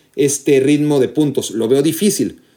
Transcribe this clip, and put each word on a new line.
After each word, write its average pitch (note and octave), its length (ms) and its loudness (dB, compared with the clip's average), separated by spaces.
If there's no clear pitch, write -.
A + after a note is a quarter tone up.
este C#3 440 0
ritmo D3 400 2
de A#2+ 80 0
puntos. D3 440 -4
Lo A2 160 -2
veo C3+ 120 2
difícil, C#3+ 600 -2